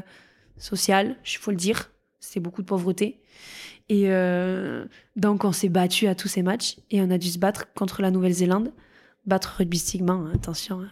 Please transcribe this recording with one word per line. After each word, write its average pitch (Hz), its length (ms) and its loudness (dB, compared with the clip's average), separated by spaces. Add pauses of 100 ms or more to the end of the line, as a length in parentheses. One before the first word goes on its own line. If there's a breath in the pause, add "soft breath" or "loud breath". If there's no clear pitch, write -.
(580 soft breath)
sociale, 202 680 0
il - 120 -6
faut - 140 -4
le 190 60 0
dire. 185 340 -2 (280)
C'est - 200 -10
beaucoup 175 220 -6
de 185 60 -10
pauvreté. 190 520 0 (680 loud breath)
Et, 202 160 4
euh, 185 800 0 (300 soft breath)
donc, 208 280 2
on 202 80 2
s'est 185 180 0
battu 180 380 2
à 190 60 2
tous 185 140 -6
ces 185 160 0
matchs 190 340 -2 (140)
et 202 100 4
on 185 80 4
a 180 80 4
dû 180 120 -2
se 175 100 -4
battre 196 340 -2
contre - 300 -4
la 190 80 4
Nouvelle-Zélande. 185 600 2 (540 soft breath)
Battre 190 320 0
rugbystiquement, 180 680 0
hein, 156 80 -8
attention, 185 460 -4
hein, 190 120 -10